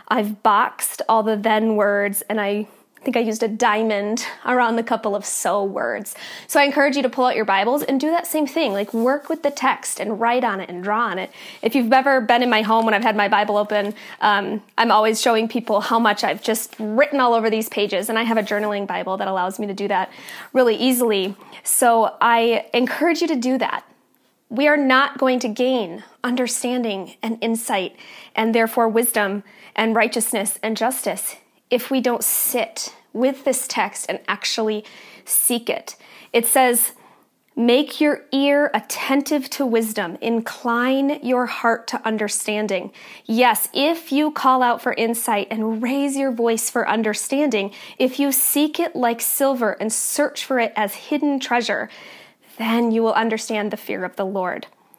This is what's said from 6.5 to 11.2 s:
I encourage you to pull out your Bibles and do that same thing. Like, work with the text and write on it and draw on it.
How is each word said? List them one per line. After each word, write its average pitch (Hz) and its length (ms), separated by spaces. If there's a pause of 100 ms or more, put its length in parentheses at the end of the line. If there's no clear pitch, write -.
I 285 60
encourage 277 320
you 285 60
to 254 60
pull 247 180
out 254 100
your 220 80
Bibles 208 400
and 269 160
do 302 100
that 339 160
same 311 200
thing. 294 260
Like, 202 200
work 254 360
with 320 160
the 285 80
text - 480
and 208 180
write 240 240
on 202 180
it 175 80
and 180 140
draw 214 240
on 185 120
it. 190 120 (320)